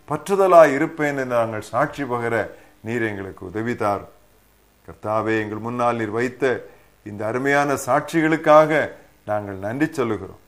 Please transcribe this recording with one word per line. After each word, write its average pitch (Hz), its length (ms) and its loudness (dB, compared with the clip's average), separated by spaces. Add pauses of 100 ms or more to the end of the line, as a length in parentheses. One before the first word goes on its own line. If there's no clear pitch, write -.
பற்றுதலாய் 170 640 6
இருப்பேன் 147 440 -2
என்று 135 80 -4
நாங்கள் 117 360 -2
சாட்சி 143 420 -4
பகர 117 460 -2 (320)
நீர் 113 220 -4
எங்களுக்கு 98 440 -6
உதவி 110 300 -6
தாரும். 101 320 -2 (800)
கர்த்தாவே, 110 540 -2
எங்கள் 107 180 -6
முன்னால் 120 380 -2
நீர் 110 140 -4
வைத்த 123 560 -2 (360)
இந்த 104 240 -8
அருமையான 139 480 0
சாட்சிகளுக்காக 151 1160 2 (340)
நாங்கள் 104 300 -4
நன்றி 120 380 -4
சொல்லுகிறோம். 101 560 -4